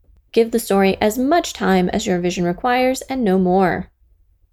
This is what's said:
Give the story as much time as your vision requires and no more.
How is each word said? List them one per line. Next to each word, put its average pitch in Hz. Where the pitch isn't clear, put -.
Give 226
the 226
story 196
as 214
much 311
time 185
as -
your 180
vision 180
requires 247
and 262
no 190
more. 185